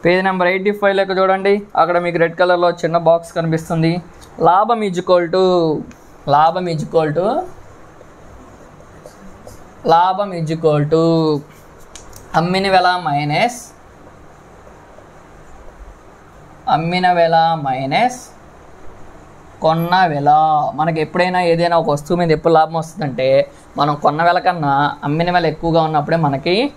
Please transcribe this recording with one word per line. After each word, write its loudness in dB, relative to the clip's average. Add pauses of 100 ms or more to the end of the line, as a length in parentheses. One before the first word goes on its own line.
Page 2
number 0
ఎయిటీ -2
ఫైవ్ 2
లెక్క -2
చూడండి, 2 (280)
అక్కడ 0 (100)
మీకు -2
red -4
కలర్లో 2 (120)
చిన్న -2 (120)
box 0
కనిపిస్తుంది. -2 (560)
లాభం 2
is -4
equal 2 (120)
to 2 (920)
లాభం 2
is -4
equal 0
to, -2 (2750)
లాభం 2
is -6
equal 0 (120)
to 4 (1400)
అమ్మిన 0
వెల 6 (180)
minus, -2 (3250)
అమ్మిన 0 (120)
వెల 4 (300)
minus -2 (1500)
కొన్న 0 (200)
వెల. 2 (500)
మనకి 0
ఎప్పుడైనా -2 (120)
ఏదైనా 2
ఒక -2
వస్తువు -4
మీద 0
ఎప్పుడు 0
లాభం 0
వస్తుందంటే, -4 (500)
మనం 0 (100)
కొన్న 0
వెల 2 (100)
కన్నా 0 (340)
అమ్మిన 0
వెల 2
ఎక్కువగా 0
ఉన్నప్పుడే -2
మనకి -2 (200)